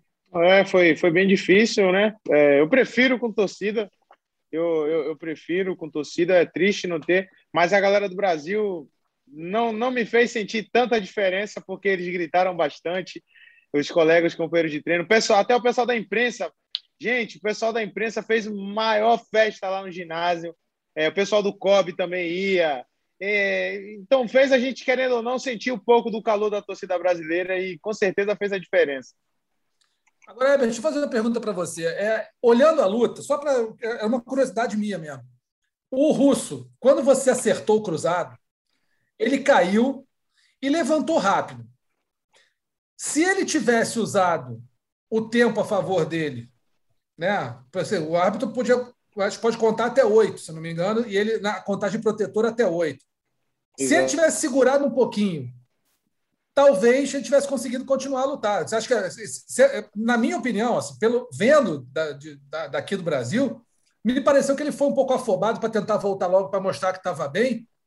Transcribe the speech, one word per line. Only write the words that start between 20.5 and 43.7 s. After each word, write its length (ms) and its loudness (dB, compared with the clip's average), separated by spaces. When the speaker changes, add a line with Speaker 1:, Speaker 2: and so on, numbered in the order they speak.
Speaker 1:
É, 120 0
o 40 -2
pessoal 300 0
do 160 -2
cob 380 2
também 360 -4
ia. 540 0
É, 760 -2
então, 320 0
fez 240 4
a 80 6
gente, 260 -4
querendo 300 0
ou 80 -2
não, 160 -4
sentir 320 -6
um 80 -6
pouco 320 4
do 100 -6
calor 300 0
da 100 -2
torcida 380 -6
brasileira 580 -2
e, 220 -6
com 120 -6
certeza, 440 -2
fez 180 -6
a 60 -2
diferença. 560 -2
Speaker 2:
Agora, 240 -2
Herbert, 160 2
deixa 100 -4
eu 60 -6
fazer 160 0
uma 100 -2
pergunta 320 -2
pra 100 -4
você. 360 -6
É, 420 -4
olhando 360 6
a 60 4
luta, 380 0
só 160 -2
pra, 140 -2
é, 220 -6
é 20 0
uma 160 -2
curiosidade 560 -2
minha 220 -4
mesmo. 240 -14
O 220 2
Russo, 580 0
quando 220 4
você 300 4
acertou 480 2
o 40 -8
cruzado, 540 -4
ele 220 0
caiu 680 2
e 80 -2
levantou 480 0
rápido. 480 -2
Se 240 -2
ele 240 0
tivesse 540 0